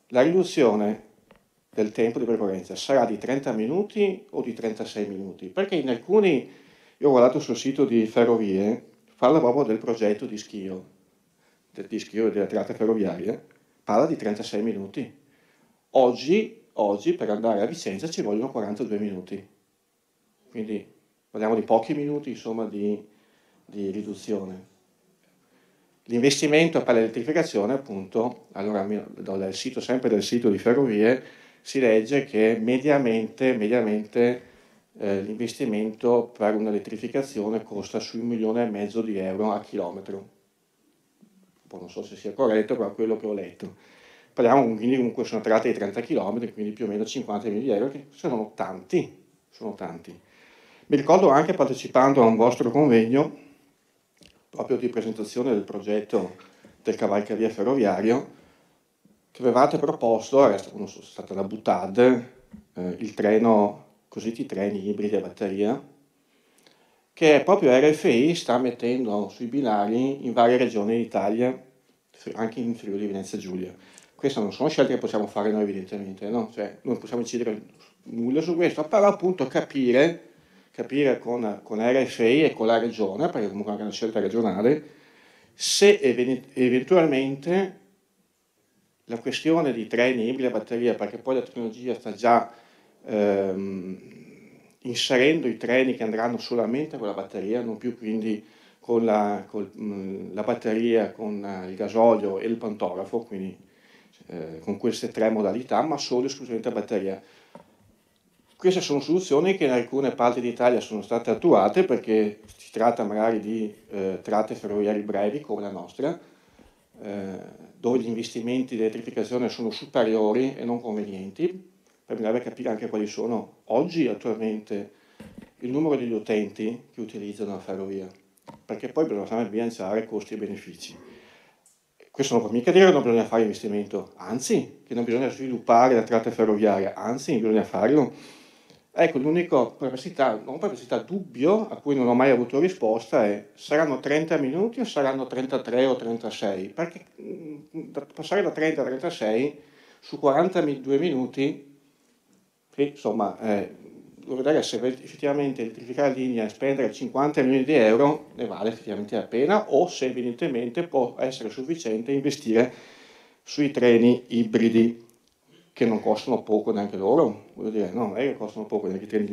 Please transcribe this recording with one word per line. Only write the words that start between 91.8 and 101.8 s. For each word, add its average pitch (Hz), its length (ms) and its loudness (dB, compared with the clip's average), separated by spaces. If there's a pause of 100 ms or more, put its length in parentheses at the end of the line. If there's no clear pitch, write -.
sta 107 180 -10
già, 117 400 2 (520)
ehm, 98 960 -2 (800)
inserendo 131 640 2
i 113 100 -2
treni 123 380 2
che 113 80 -8
andranno 110 360 -2
solamente 123 600 -2
con 113 80 -6
la 98 80 -4
batteria, 98 460 -6
non 113 160 -6
più 110 200 -6
quindi 107 480 -4 (360)
con 117 240 0
la, 104 420 0
col, 98 320 -8
mm, 95 560 -8
la 104 80 -4
batteria, 113 720 0
con, 104 320 -8
eh, 95 260 -10
il 95 60 -12
gasolio 104 640 2